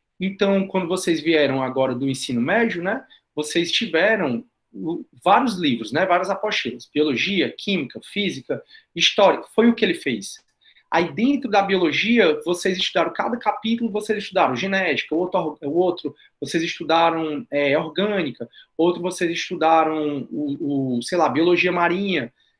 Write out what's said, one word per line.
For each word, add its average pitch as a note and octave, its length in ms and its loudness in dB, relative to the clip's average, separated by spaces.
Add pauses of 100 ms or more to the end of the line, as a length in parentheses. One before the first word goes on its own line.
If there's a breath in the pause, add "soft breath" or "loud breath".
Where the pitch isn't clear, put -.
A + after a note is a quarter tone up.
(180)
Então, G3 480 0
quando F#3 220 -2
vocês F3+ 320 0
vieram D3 420 2
agora C3 320 0
do C3+ 140 -2
ensino B2+ 320 -4
médio, F3+ 420 0
né, A3 220 -4 (300 soft breath)
vocês D#3+ 360 -2
tiveram F3 720 0 (280)
o, F#3 320 -8 (180)
vários G3+ 340 4
livros, A#2 360 -2
né, E3+ 140 2
várias F3 240 2
apostilas, - 600 -6
biologia, D3 640 0
química, D3+ 460 -6
física, C#3+ 600 -6 (320 soft breath)
história, E3+ 480 4 (120)
foi A#3 140 6
o A#3 60 6
que A3 100 0
ele F#3 100 0
fez. A2 400 -6 (560 soft breath)
Aí E3 220 0
dentro A#3+ 380 0
da G3+ 100 6
biologia, F#3 840 2
vocês F3+ 340 -2
estudaram E3 340 -2
cada A3+ 240 -4
capítulo, A3+ 540 -2
vocês G#3 320 -4
estudaram E3+ 320 2
genética, F#3 600 -2
o D#3+ 40 0
outro, F3 420 -2
o D3 180 -2
outro, F3 360 0 (260 soft breath)
vocês E3 220 -2
estudaram, D#3+ 880 0
é, C#3+ 260 2
orgânica, E3 720 -2 (300 loud breath)
outro F3 240 2
vocês F3 280 -2
estudaram D#3 1000 0
o, C#3 680 -2
o, B2+ 40 -4
sei F3+ 160 -4
lá, D#3 100 4
biologia F3 440 2
marinha. F3 600 0 (280)